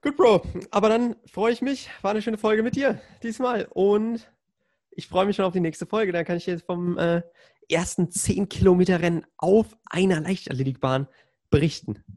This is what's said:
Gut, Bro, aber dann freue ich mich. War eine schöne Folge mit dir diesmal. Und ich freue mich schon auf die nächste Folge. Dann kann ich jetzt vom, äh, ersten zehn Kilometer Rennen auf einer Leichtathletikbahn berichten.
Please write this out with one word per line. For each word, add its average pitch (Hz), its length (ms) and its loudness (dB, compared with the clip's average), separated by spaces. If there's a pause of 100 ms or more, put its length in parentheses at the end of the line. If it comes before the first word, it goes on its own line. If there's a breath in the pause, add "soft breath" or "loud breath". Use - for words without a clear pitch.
Gut, 285 160 -4
Bro, 220 260 6 (280)
aber 208 180 2
dann 233 260 0 (100)
freue 220 260 -2
ich 233 100 -4
mich. 262 280 -6 (120)
War 196 100 -2
eine 214 100 -2
schöne 220 160 -4
Folge 214 260 0
mit 240 120 -4
dir 269 260 -2 (220 loud breath)
diesmal. 233 480 -4
Und 214 600 0 (600)
ich - 160 -14
freue 185 180 2
mich 202 100 0
schon 196 100 0
auf 180 80 -2
die 185 80 0
nächste 165 260 -4
Folge. 208 240 -2
Dann 170 140 -2
kann 175 120 -2
ich 170 80 -8
jetzt 175 200 -6
vom, 175 320 -4
äh, 170 260 0 (460 soft breath)
ersten 170 420 0
zehn - 380 -2
Kilometer 180 520 4
Rennen 170 240 -2 (120)
auf 196 480 2
einer 185 360 0
Leichtathletikbahn 135 840 -4 (420 soft breath)
berichten. 147 540 0 (140)